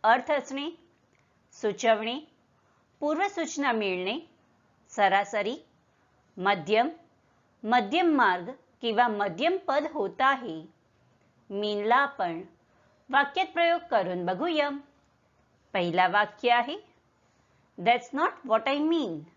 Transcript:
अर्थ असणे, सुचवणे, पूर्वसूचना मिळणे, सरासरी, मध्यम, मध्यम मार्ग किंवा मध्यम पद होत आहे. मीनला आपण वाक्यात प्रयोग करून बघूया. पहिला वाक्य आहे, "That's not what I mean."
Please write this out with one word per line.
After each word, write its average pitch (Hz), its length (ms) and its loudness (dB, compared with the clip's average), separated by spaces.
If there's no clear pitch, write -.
अर्थ 247 300 4
असणे, 285 380 -4
सुचवणे, 220 680 0
पूर्वसूचना 311 720 -2
मिळणे, 202 460 -2
सरासरी, 202 680 0
मध्यम, 202 520 2
मध्यम 247 420 2
मार्ग 208 440 2
किंवा 233 280 2
मध्यम 208 480 -2
पद 294 360 -2
होत - 280 -6
आहे. 233 440 0
मीनला 208 460 0
आपण 196 460 -2
वाक्यात 277 360 0
प्रयोग 339 340 0
करून 180 360 0
बघूया. 294 440 -2
पहिला 180 360 2
वाक्य 208 420 0
आहे, 240 260 2
"That's 247 400 0
not 269 320 -2
what 226 240 2
I 294 120 0
mean." 262 300 0